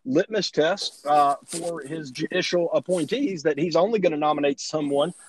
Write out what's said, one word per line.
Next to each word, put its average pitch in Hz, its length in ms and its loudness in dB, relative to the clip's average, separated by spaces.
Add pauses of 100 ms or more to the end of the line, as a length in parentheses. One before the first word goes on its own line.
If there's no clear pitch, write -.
litmus 180 460 0
test, 160 560 -2
uh, 143 300 4 (100)
for 170 340 -8
his 147 300 -10
judicial 175 640 -2
appointees 180 680 -2
that 147 160 2
he's 160 180 0
only 214 220 4
gonna 170 180 2
nominate 147 440 0
someone 147 520 -2 (160)